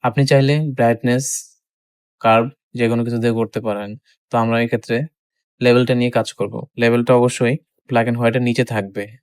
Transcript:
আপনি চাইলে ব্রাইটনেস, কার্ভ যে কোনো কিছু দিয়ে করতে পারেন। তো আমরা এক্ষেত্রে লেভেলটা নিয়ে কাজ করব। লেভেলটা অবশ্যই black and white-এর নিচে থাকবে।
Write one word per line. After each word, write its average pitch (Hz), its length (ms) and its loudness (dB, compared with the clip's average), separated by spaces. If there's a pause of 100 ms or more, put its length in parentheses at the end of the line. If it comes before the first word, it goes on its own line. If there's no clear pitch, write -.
আপনি 139 220 0
চাইলে 139 300 4 (140)
ব্রাইটনেস, 123 560 0 (960)
কার্ভ 113 240 4 (280)
যে 120 160 -2
কোনো 117 140 0
কিছু 117 160 -4
দিয়ে 117 140 0
করতে 110 260 -4
পারেন। 104 300 -6 (420)
তো - 60 -10
আমরা 113 240 0
এক্ষেত্রে 117 360 -2 (640)
লেভেলটা 123 340 4
নিয়ে 120 160 0
কাজ 110 220 -2
করব। 101 200 -6 (240)
লেভেলটা 120 360 2
অবশ্যই 123 420 2 (340)
black 117 180 2
and 117 120 -2
white-এর 120 240 0
নিচে 120 220 0
থাকবে। 101 380 -6 (200)